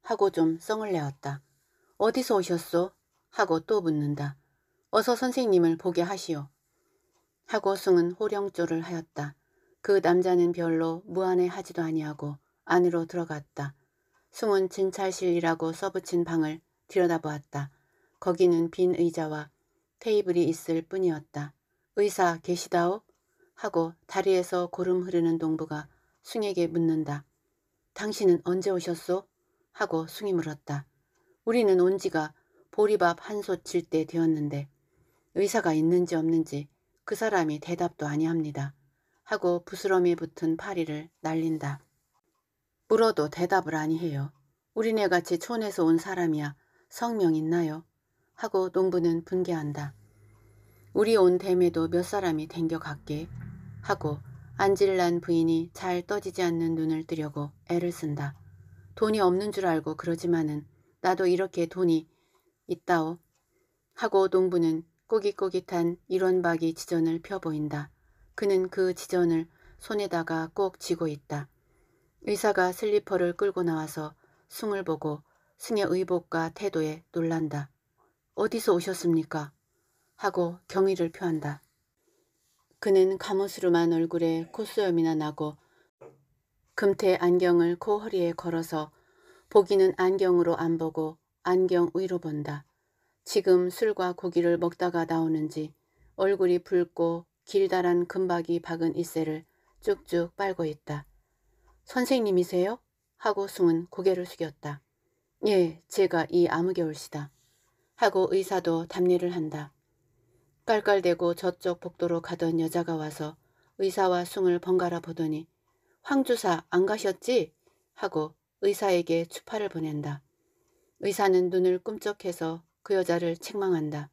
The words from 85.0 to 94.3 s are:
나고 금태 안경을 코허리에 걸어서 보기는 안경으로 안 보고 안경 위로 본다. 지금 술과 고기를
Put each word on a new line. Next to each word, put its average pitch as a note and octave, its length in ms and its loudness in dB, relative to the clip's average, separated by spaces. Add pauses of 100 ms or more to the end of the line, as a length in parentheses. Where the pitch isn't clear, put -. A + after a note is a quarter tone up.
나고 D3+ 400 -6 (1200)
금태 G3 400 2
안경을 F3 640 2
코허리에 G#3 540 -2
걸어서 E3 580 -6 (560)
보기는 F#3+ 480 6
안경으로 F#3 600 2
안 E3 220 -2
보고 D#3+ 400 -6 (240)
안경 F3+ 500 2
위로 F3+ 280 -4
본다. D3 440 -8 (600)
지금 F3+ 440 4
술과 F#3+ 440 0
고기를 E3+ 460 2